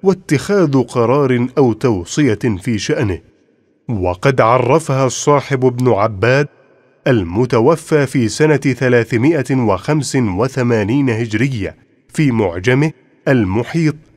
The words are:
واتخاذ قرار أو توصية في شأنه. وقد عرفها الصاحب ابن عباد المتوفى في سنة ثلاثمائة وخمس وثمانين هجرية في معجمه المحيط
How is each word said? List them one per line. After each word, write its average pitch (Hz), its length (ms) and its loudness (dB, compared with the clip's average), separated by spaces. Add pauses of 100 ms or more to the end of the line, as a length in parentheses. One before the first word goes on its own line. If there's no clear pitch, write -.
واتخاذ 175 800 0
قرار 123 640 0 (120)
أو 131 140 4
توصية 107 640 0 (240)
في 113 160 -4
شأنه. 101 400 -2 (680)
وقد 107 520 -2
عرفها 131 680 2
الصاحب 135 580 0
ابن 123 240 2
عباد 113 600 0 (580)
المتوفى 127 1000 0
في 123 220 -2
سنة 151 280 2
ثلاثمائة 127 1000 0
وخمس 127 600 0
وثمانين 120 920 0
هجرية 110 680 -4 (320)
في 151 220 0
معجمه 113 640 0 (360)
المحيط 135 680 0 (200)